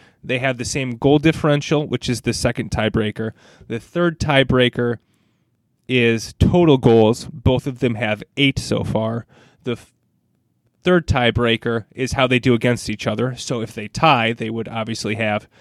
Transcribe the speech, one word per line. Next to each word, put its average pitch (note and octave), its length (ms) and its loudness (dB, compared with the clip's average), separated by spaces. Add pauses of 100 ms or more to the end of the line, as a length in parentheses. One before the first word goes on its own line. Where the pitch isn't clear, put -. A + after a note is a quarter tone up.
(240)
They B2+ 160 -4
have C3 180 -4
the A#2+ 80 -10
same C3 260 -6
goal C#3 280 2
differential, D3+ 680 0
which - 200 -6
is A#2+ 140 -2
the A#2+ 120 -4
second A#2 380 -4
tiebreaker. A2 600 -2 (360)
The A#2 120 -8
third E3+ 400 -4
tiebreaker B2+ 800 2 (880)
is A#2 520 0
total E3 380 6
goals. A#2 480 4
Both - 420 0
of B2+ 120 -8
them A#2+ 160 0
have G#2+ 280 -4 (140)
eight C#3 220 2
so A2 240 -4
far. A2+ 420 -4 (400)
The A#2+ 80 -4
f-, - 200 -14 (920)
third F3 220 2
tiebreaker A#2 880 0
is B2+ 200 -4
how C3 140 2
they B2+ 120 2
do B2 140 2
against A#2+ 360 0
each G#2+ 180 -8
other. A#2 280 -4
So A#2+ 260 -8
if G#2+ 120 -10
they G#2+ 160 -12
tie, B2 420 2
they A#2 180 -8
would A2+ 200 -8
obviously A2 460 -6
have G#2+ 340 -4 (120)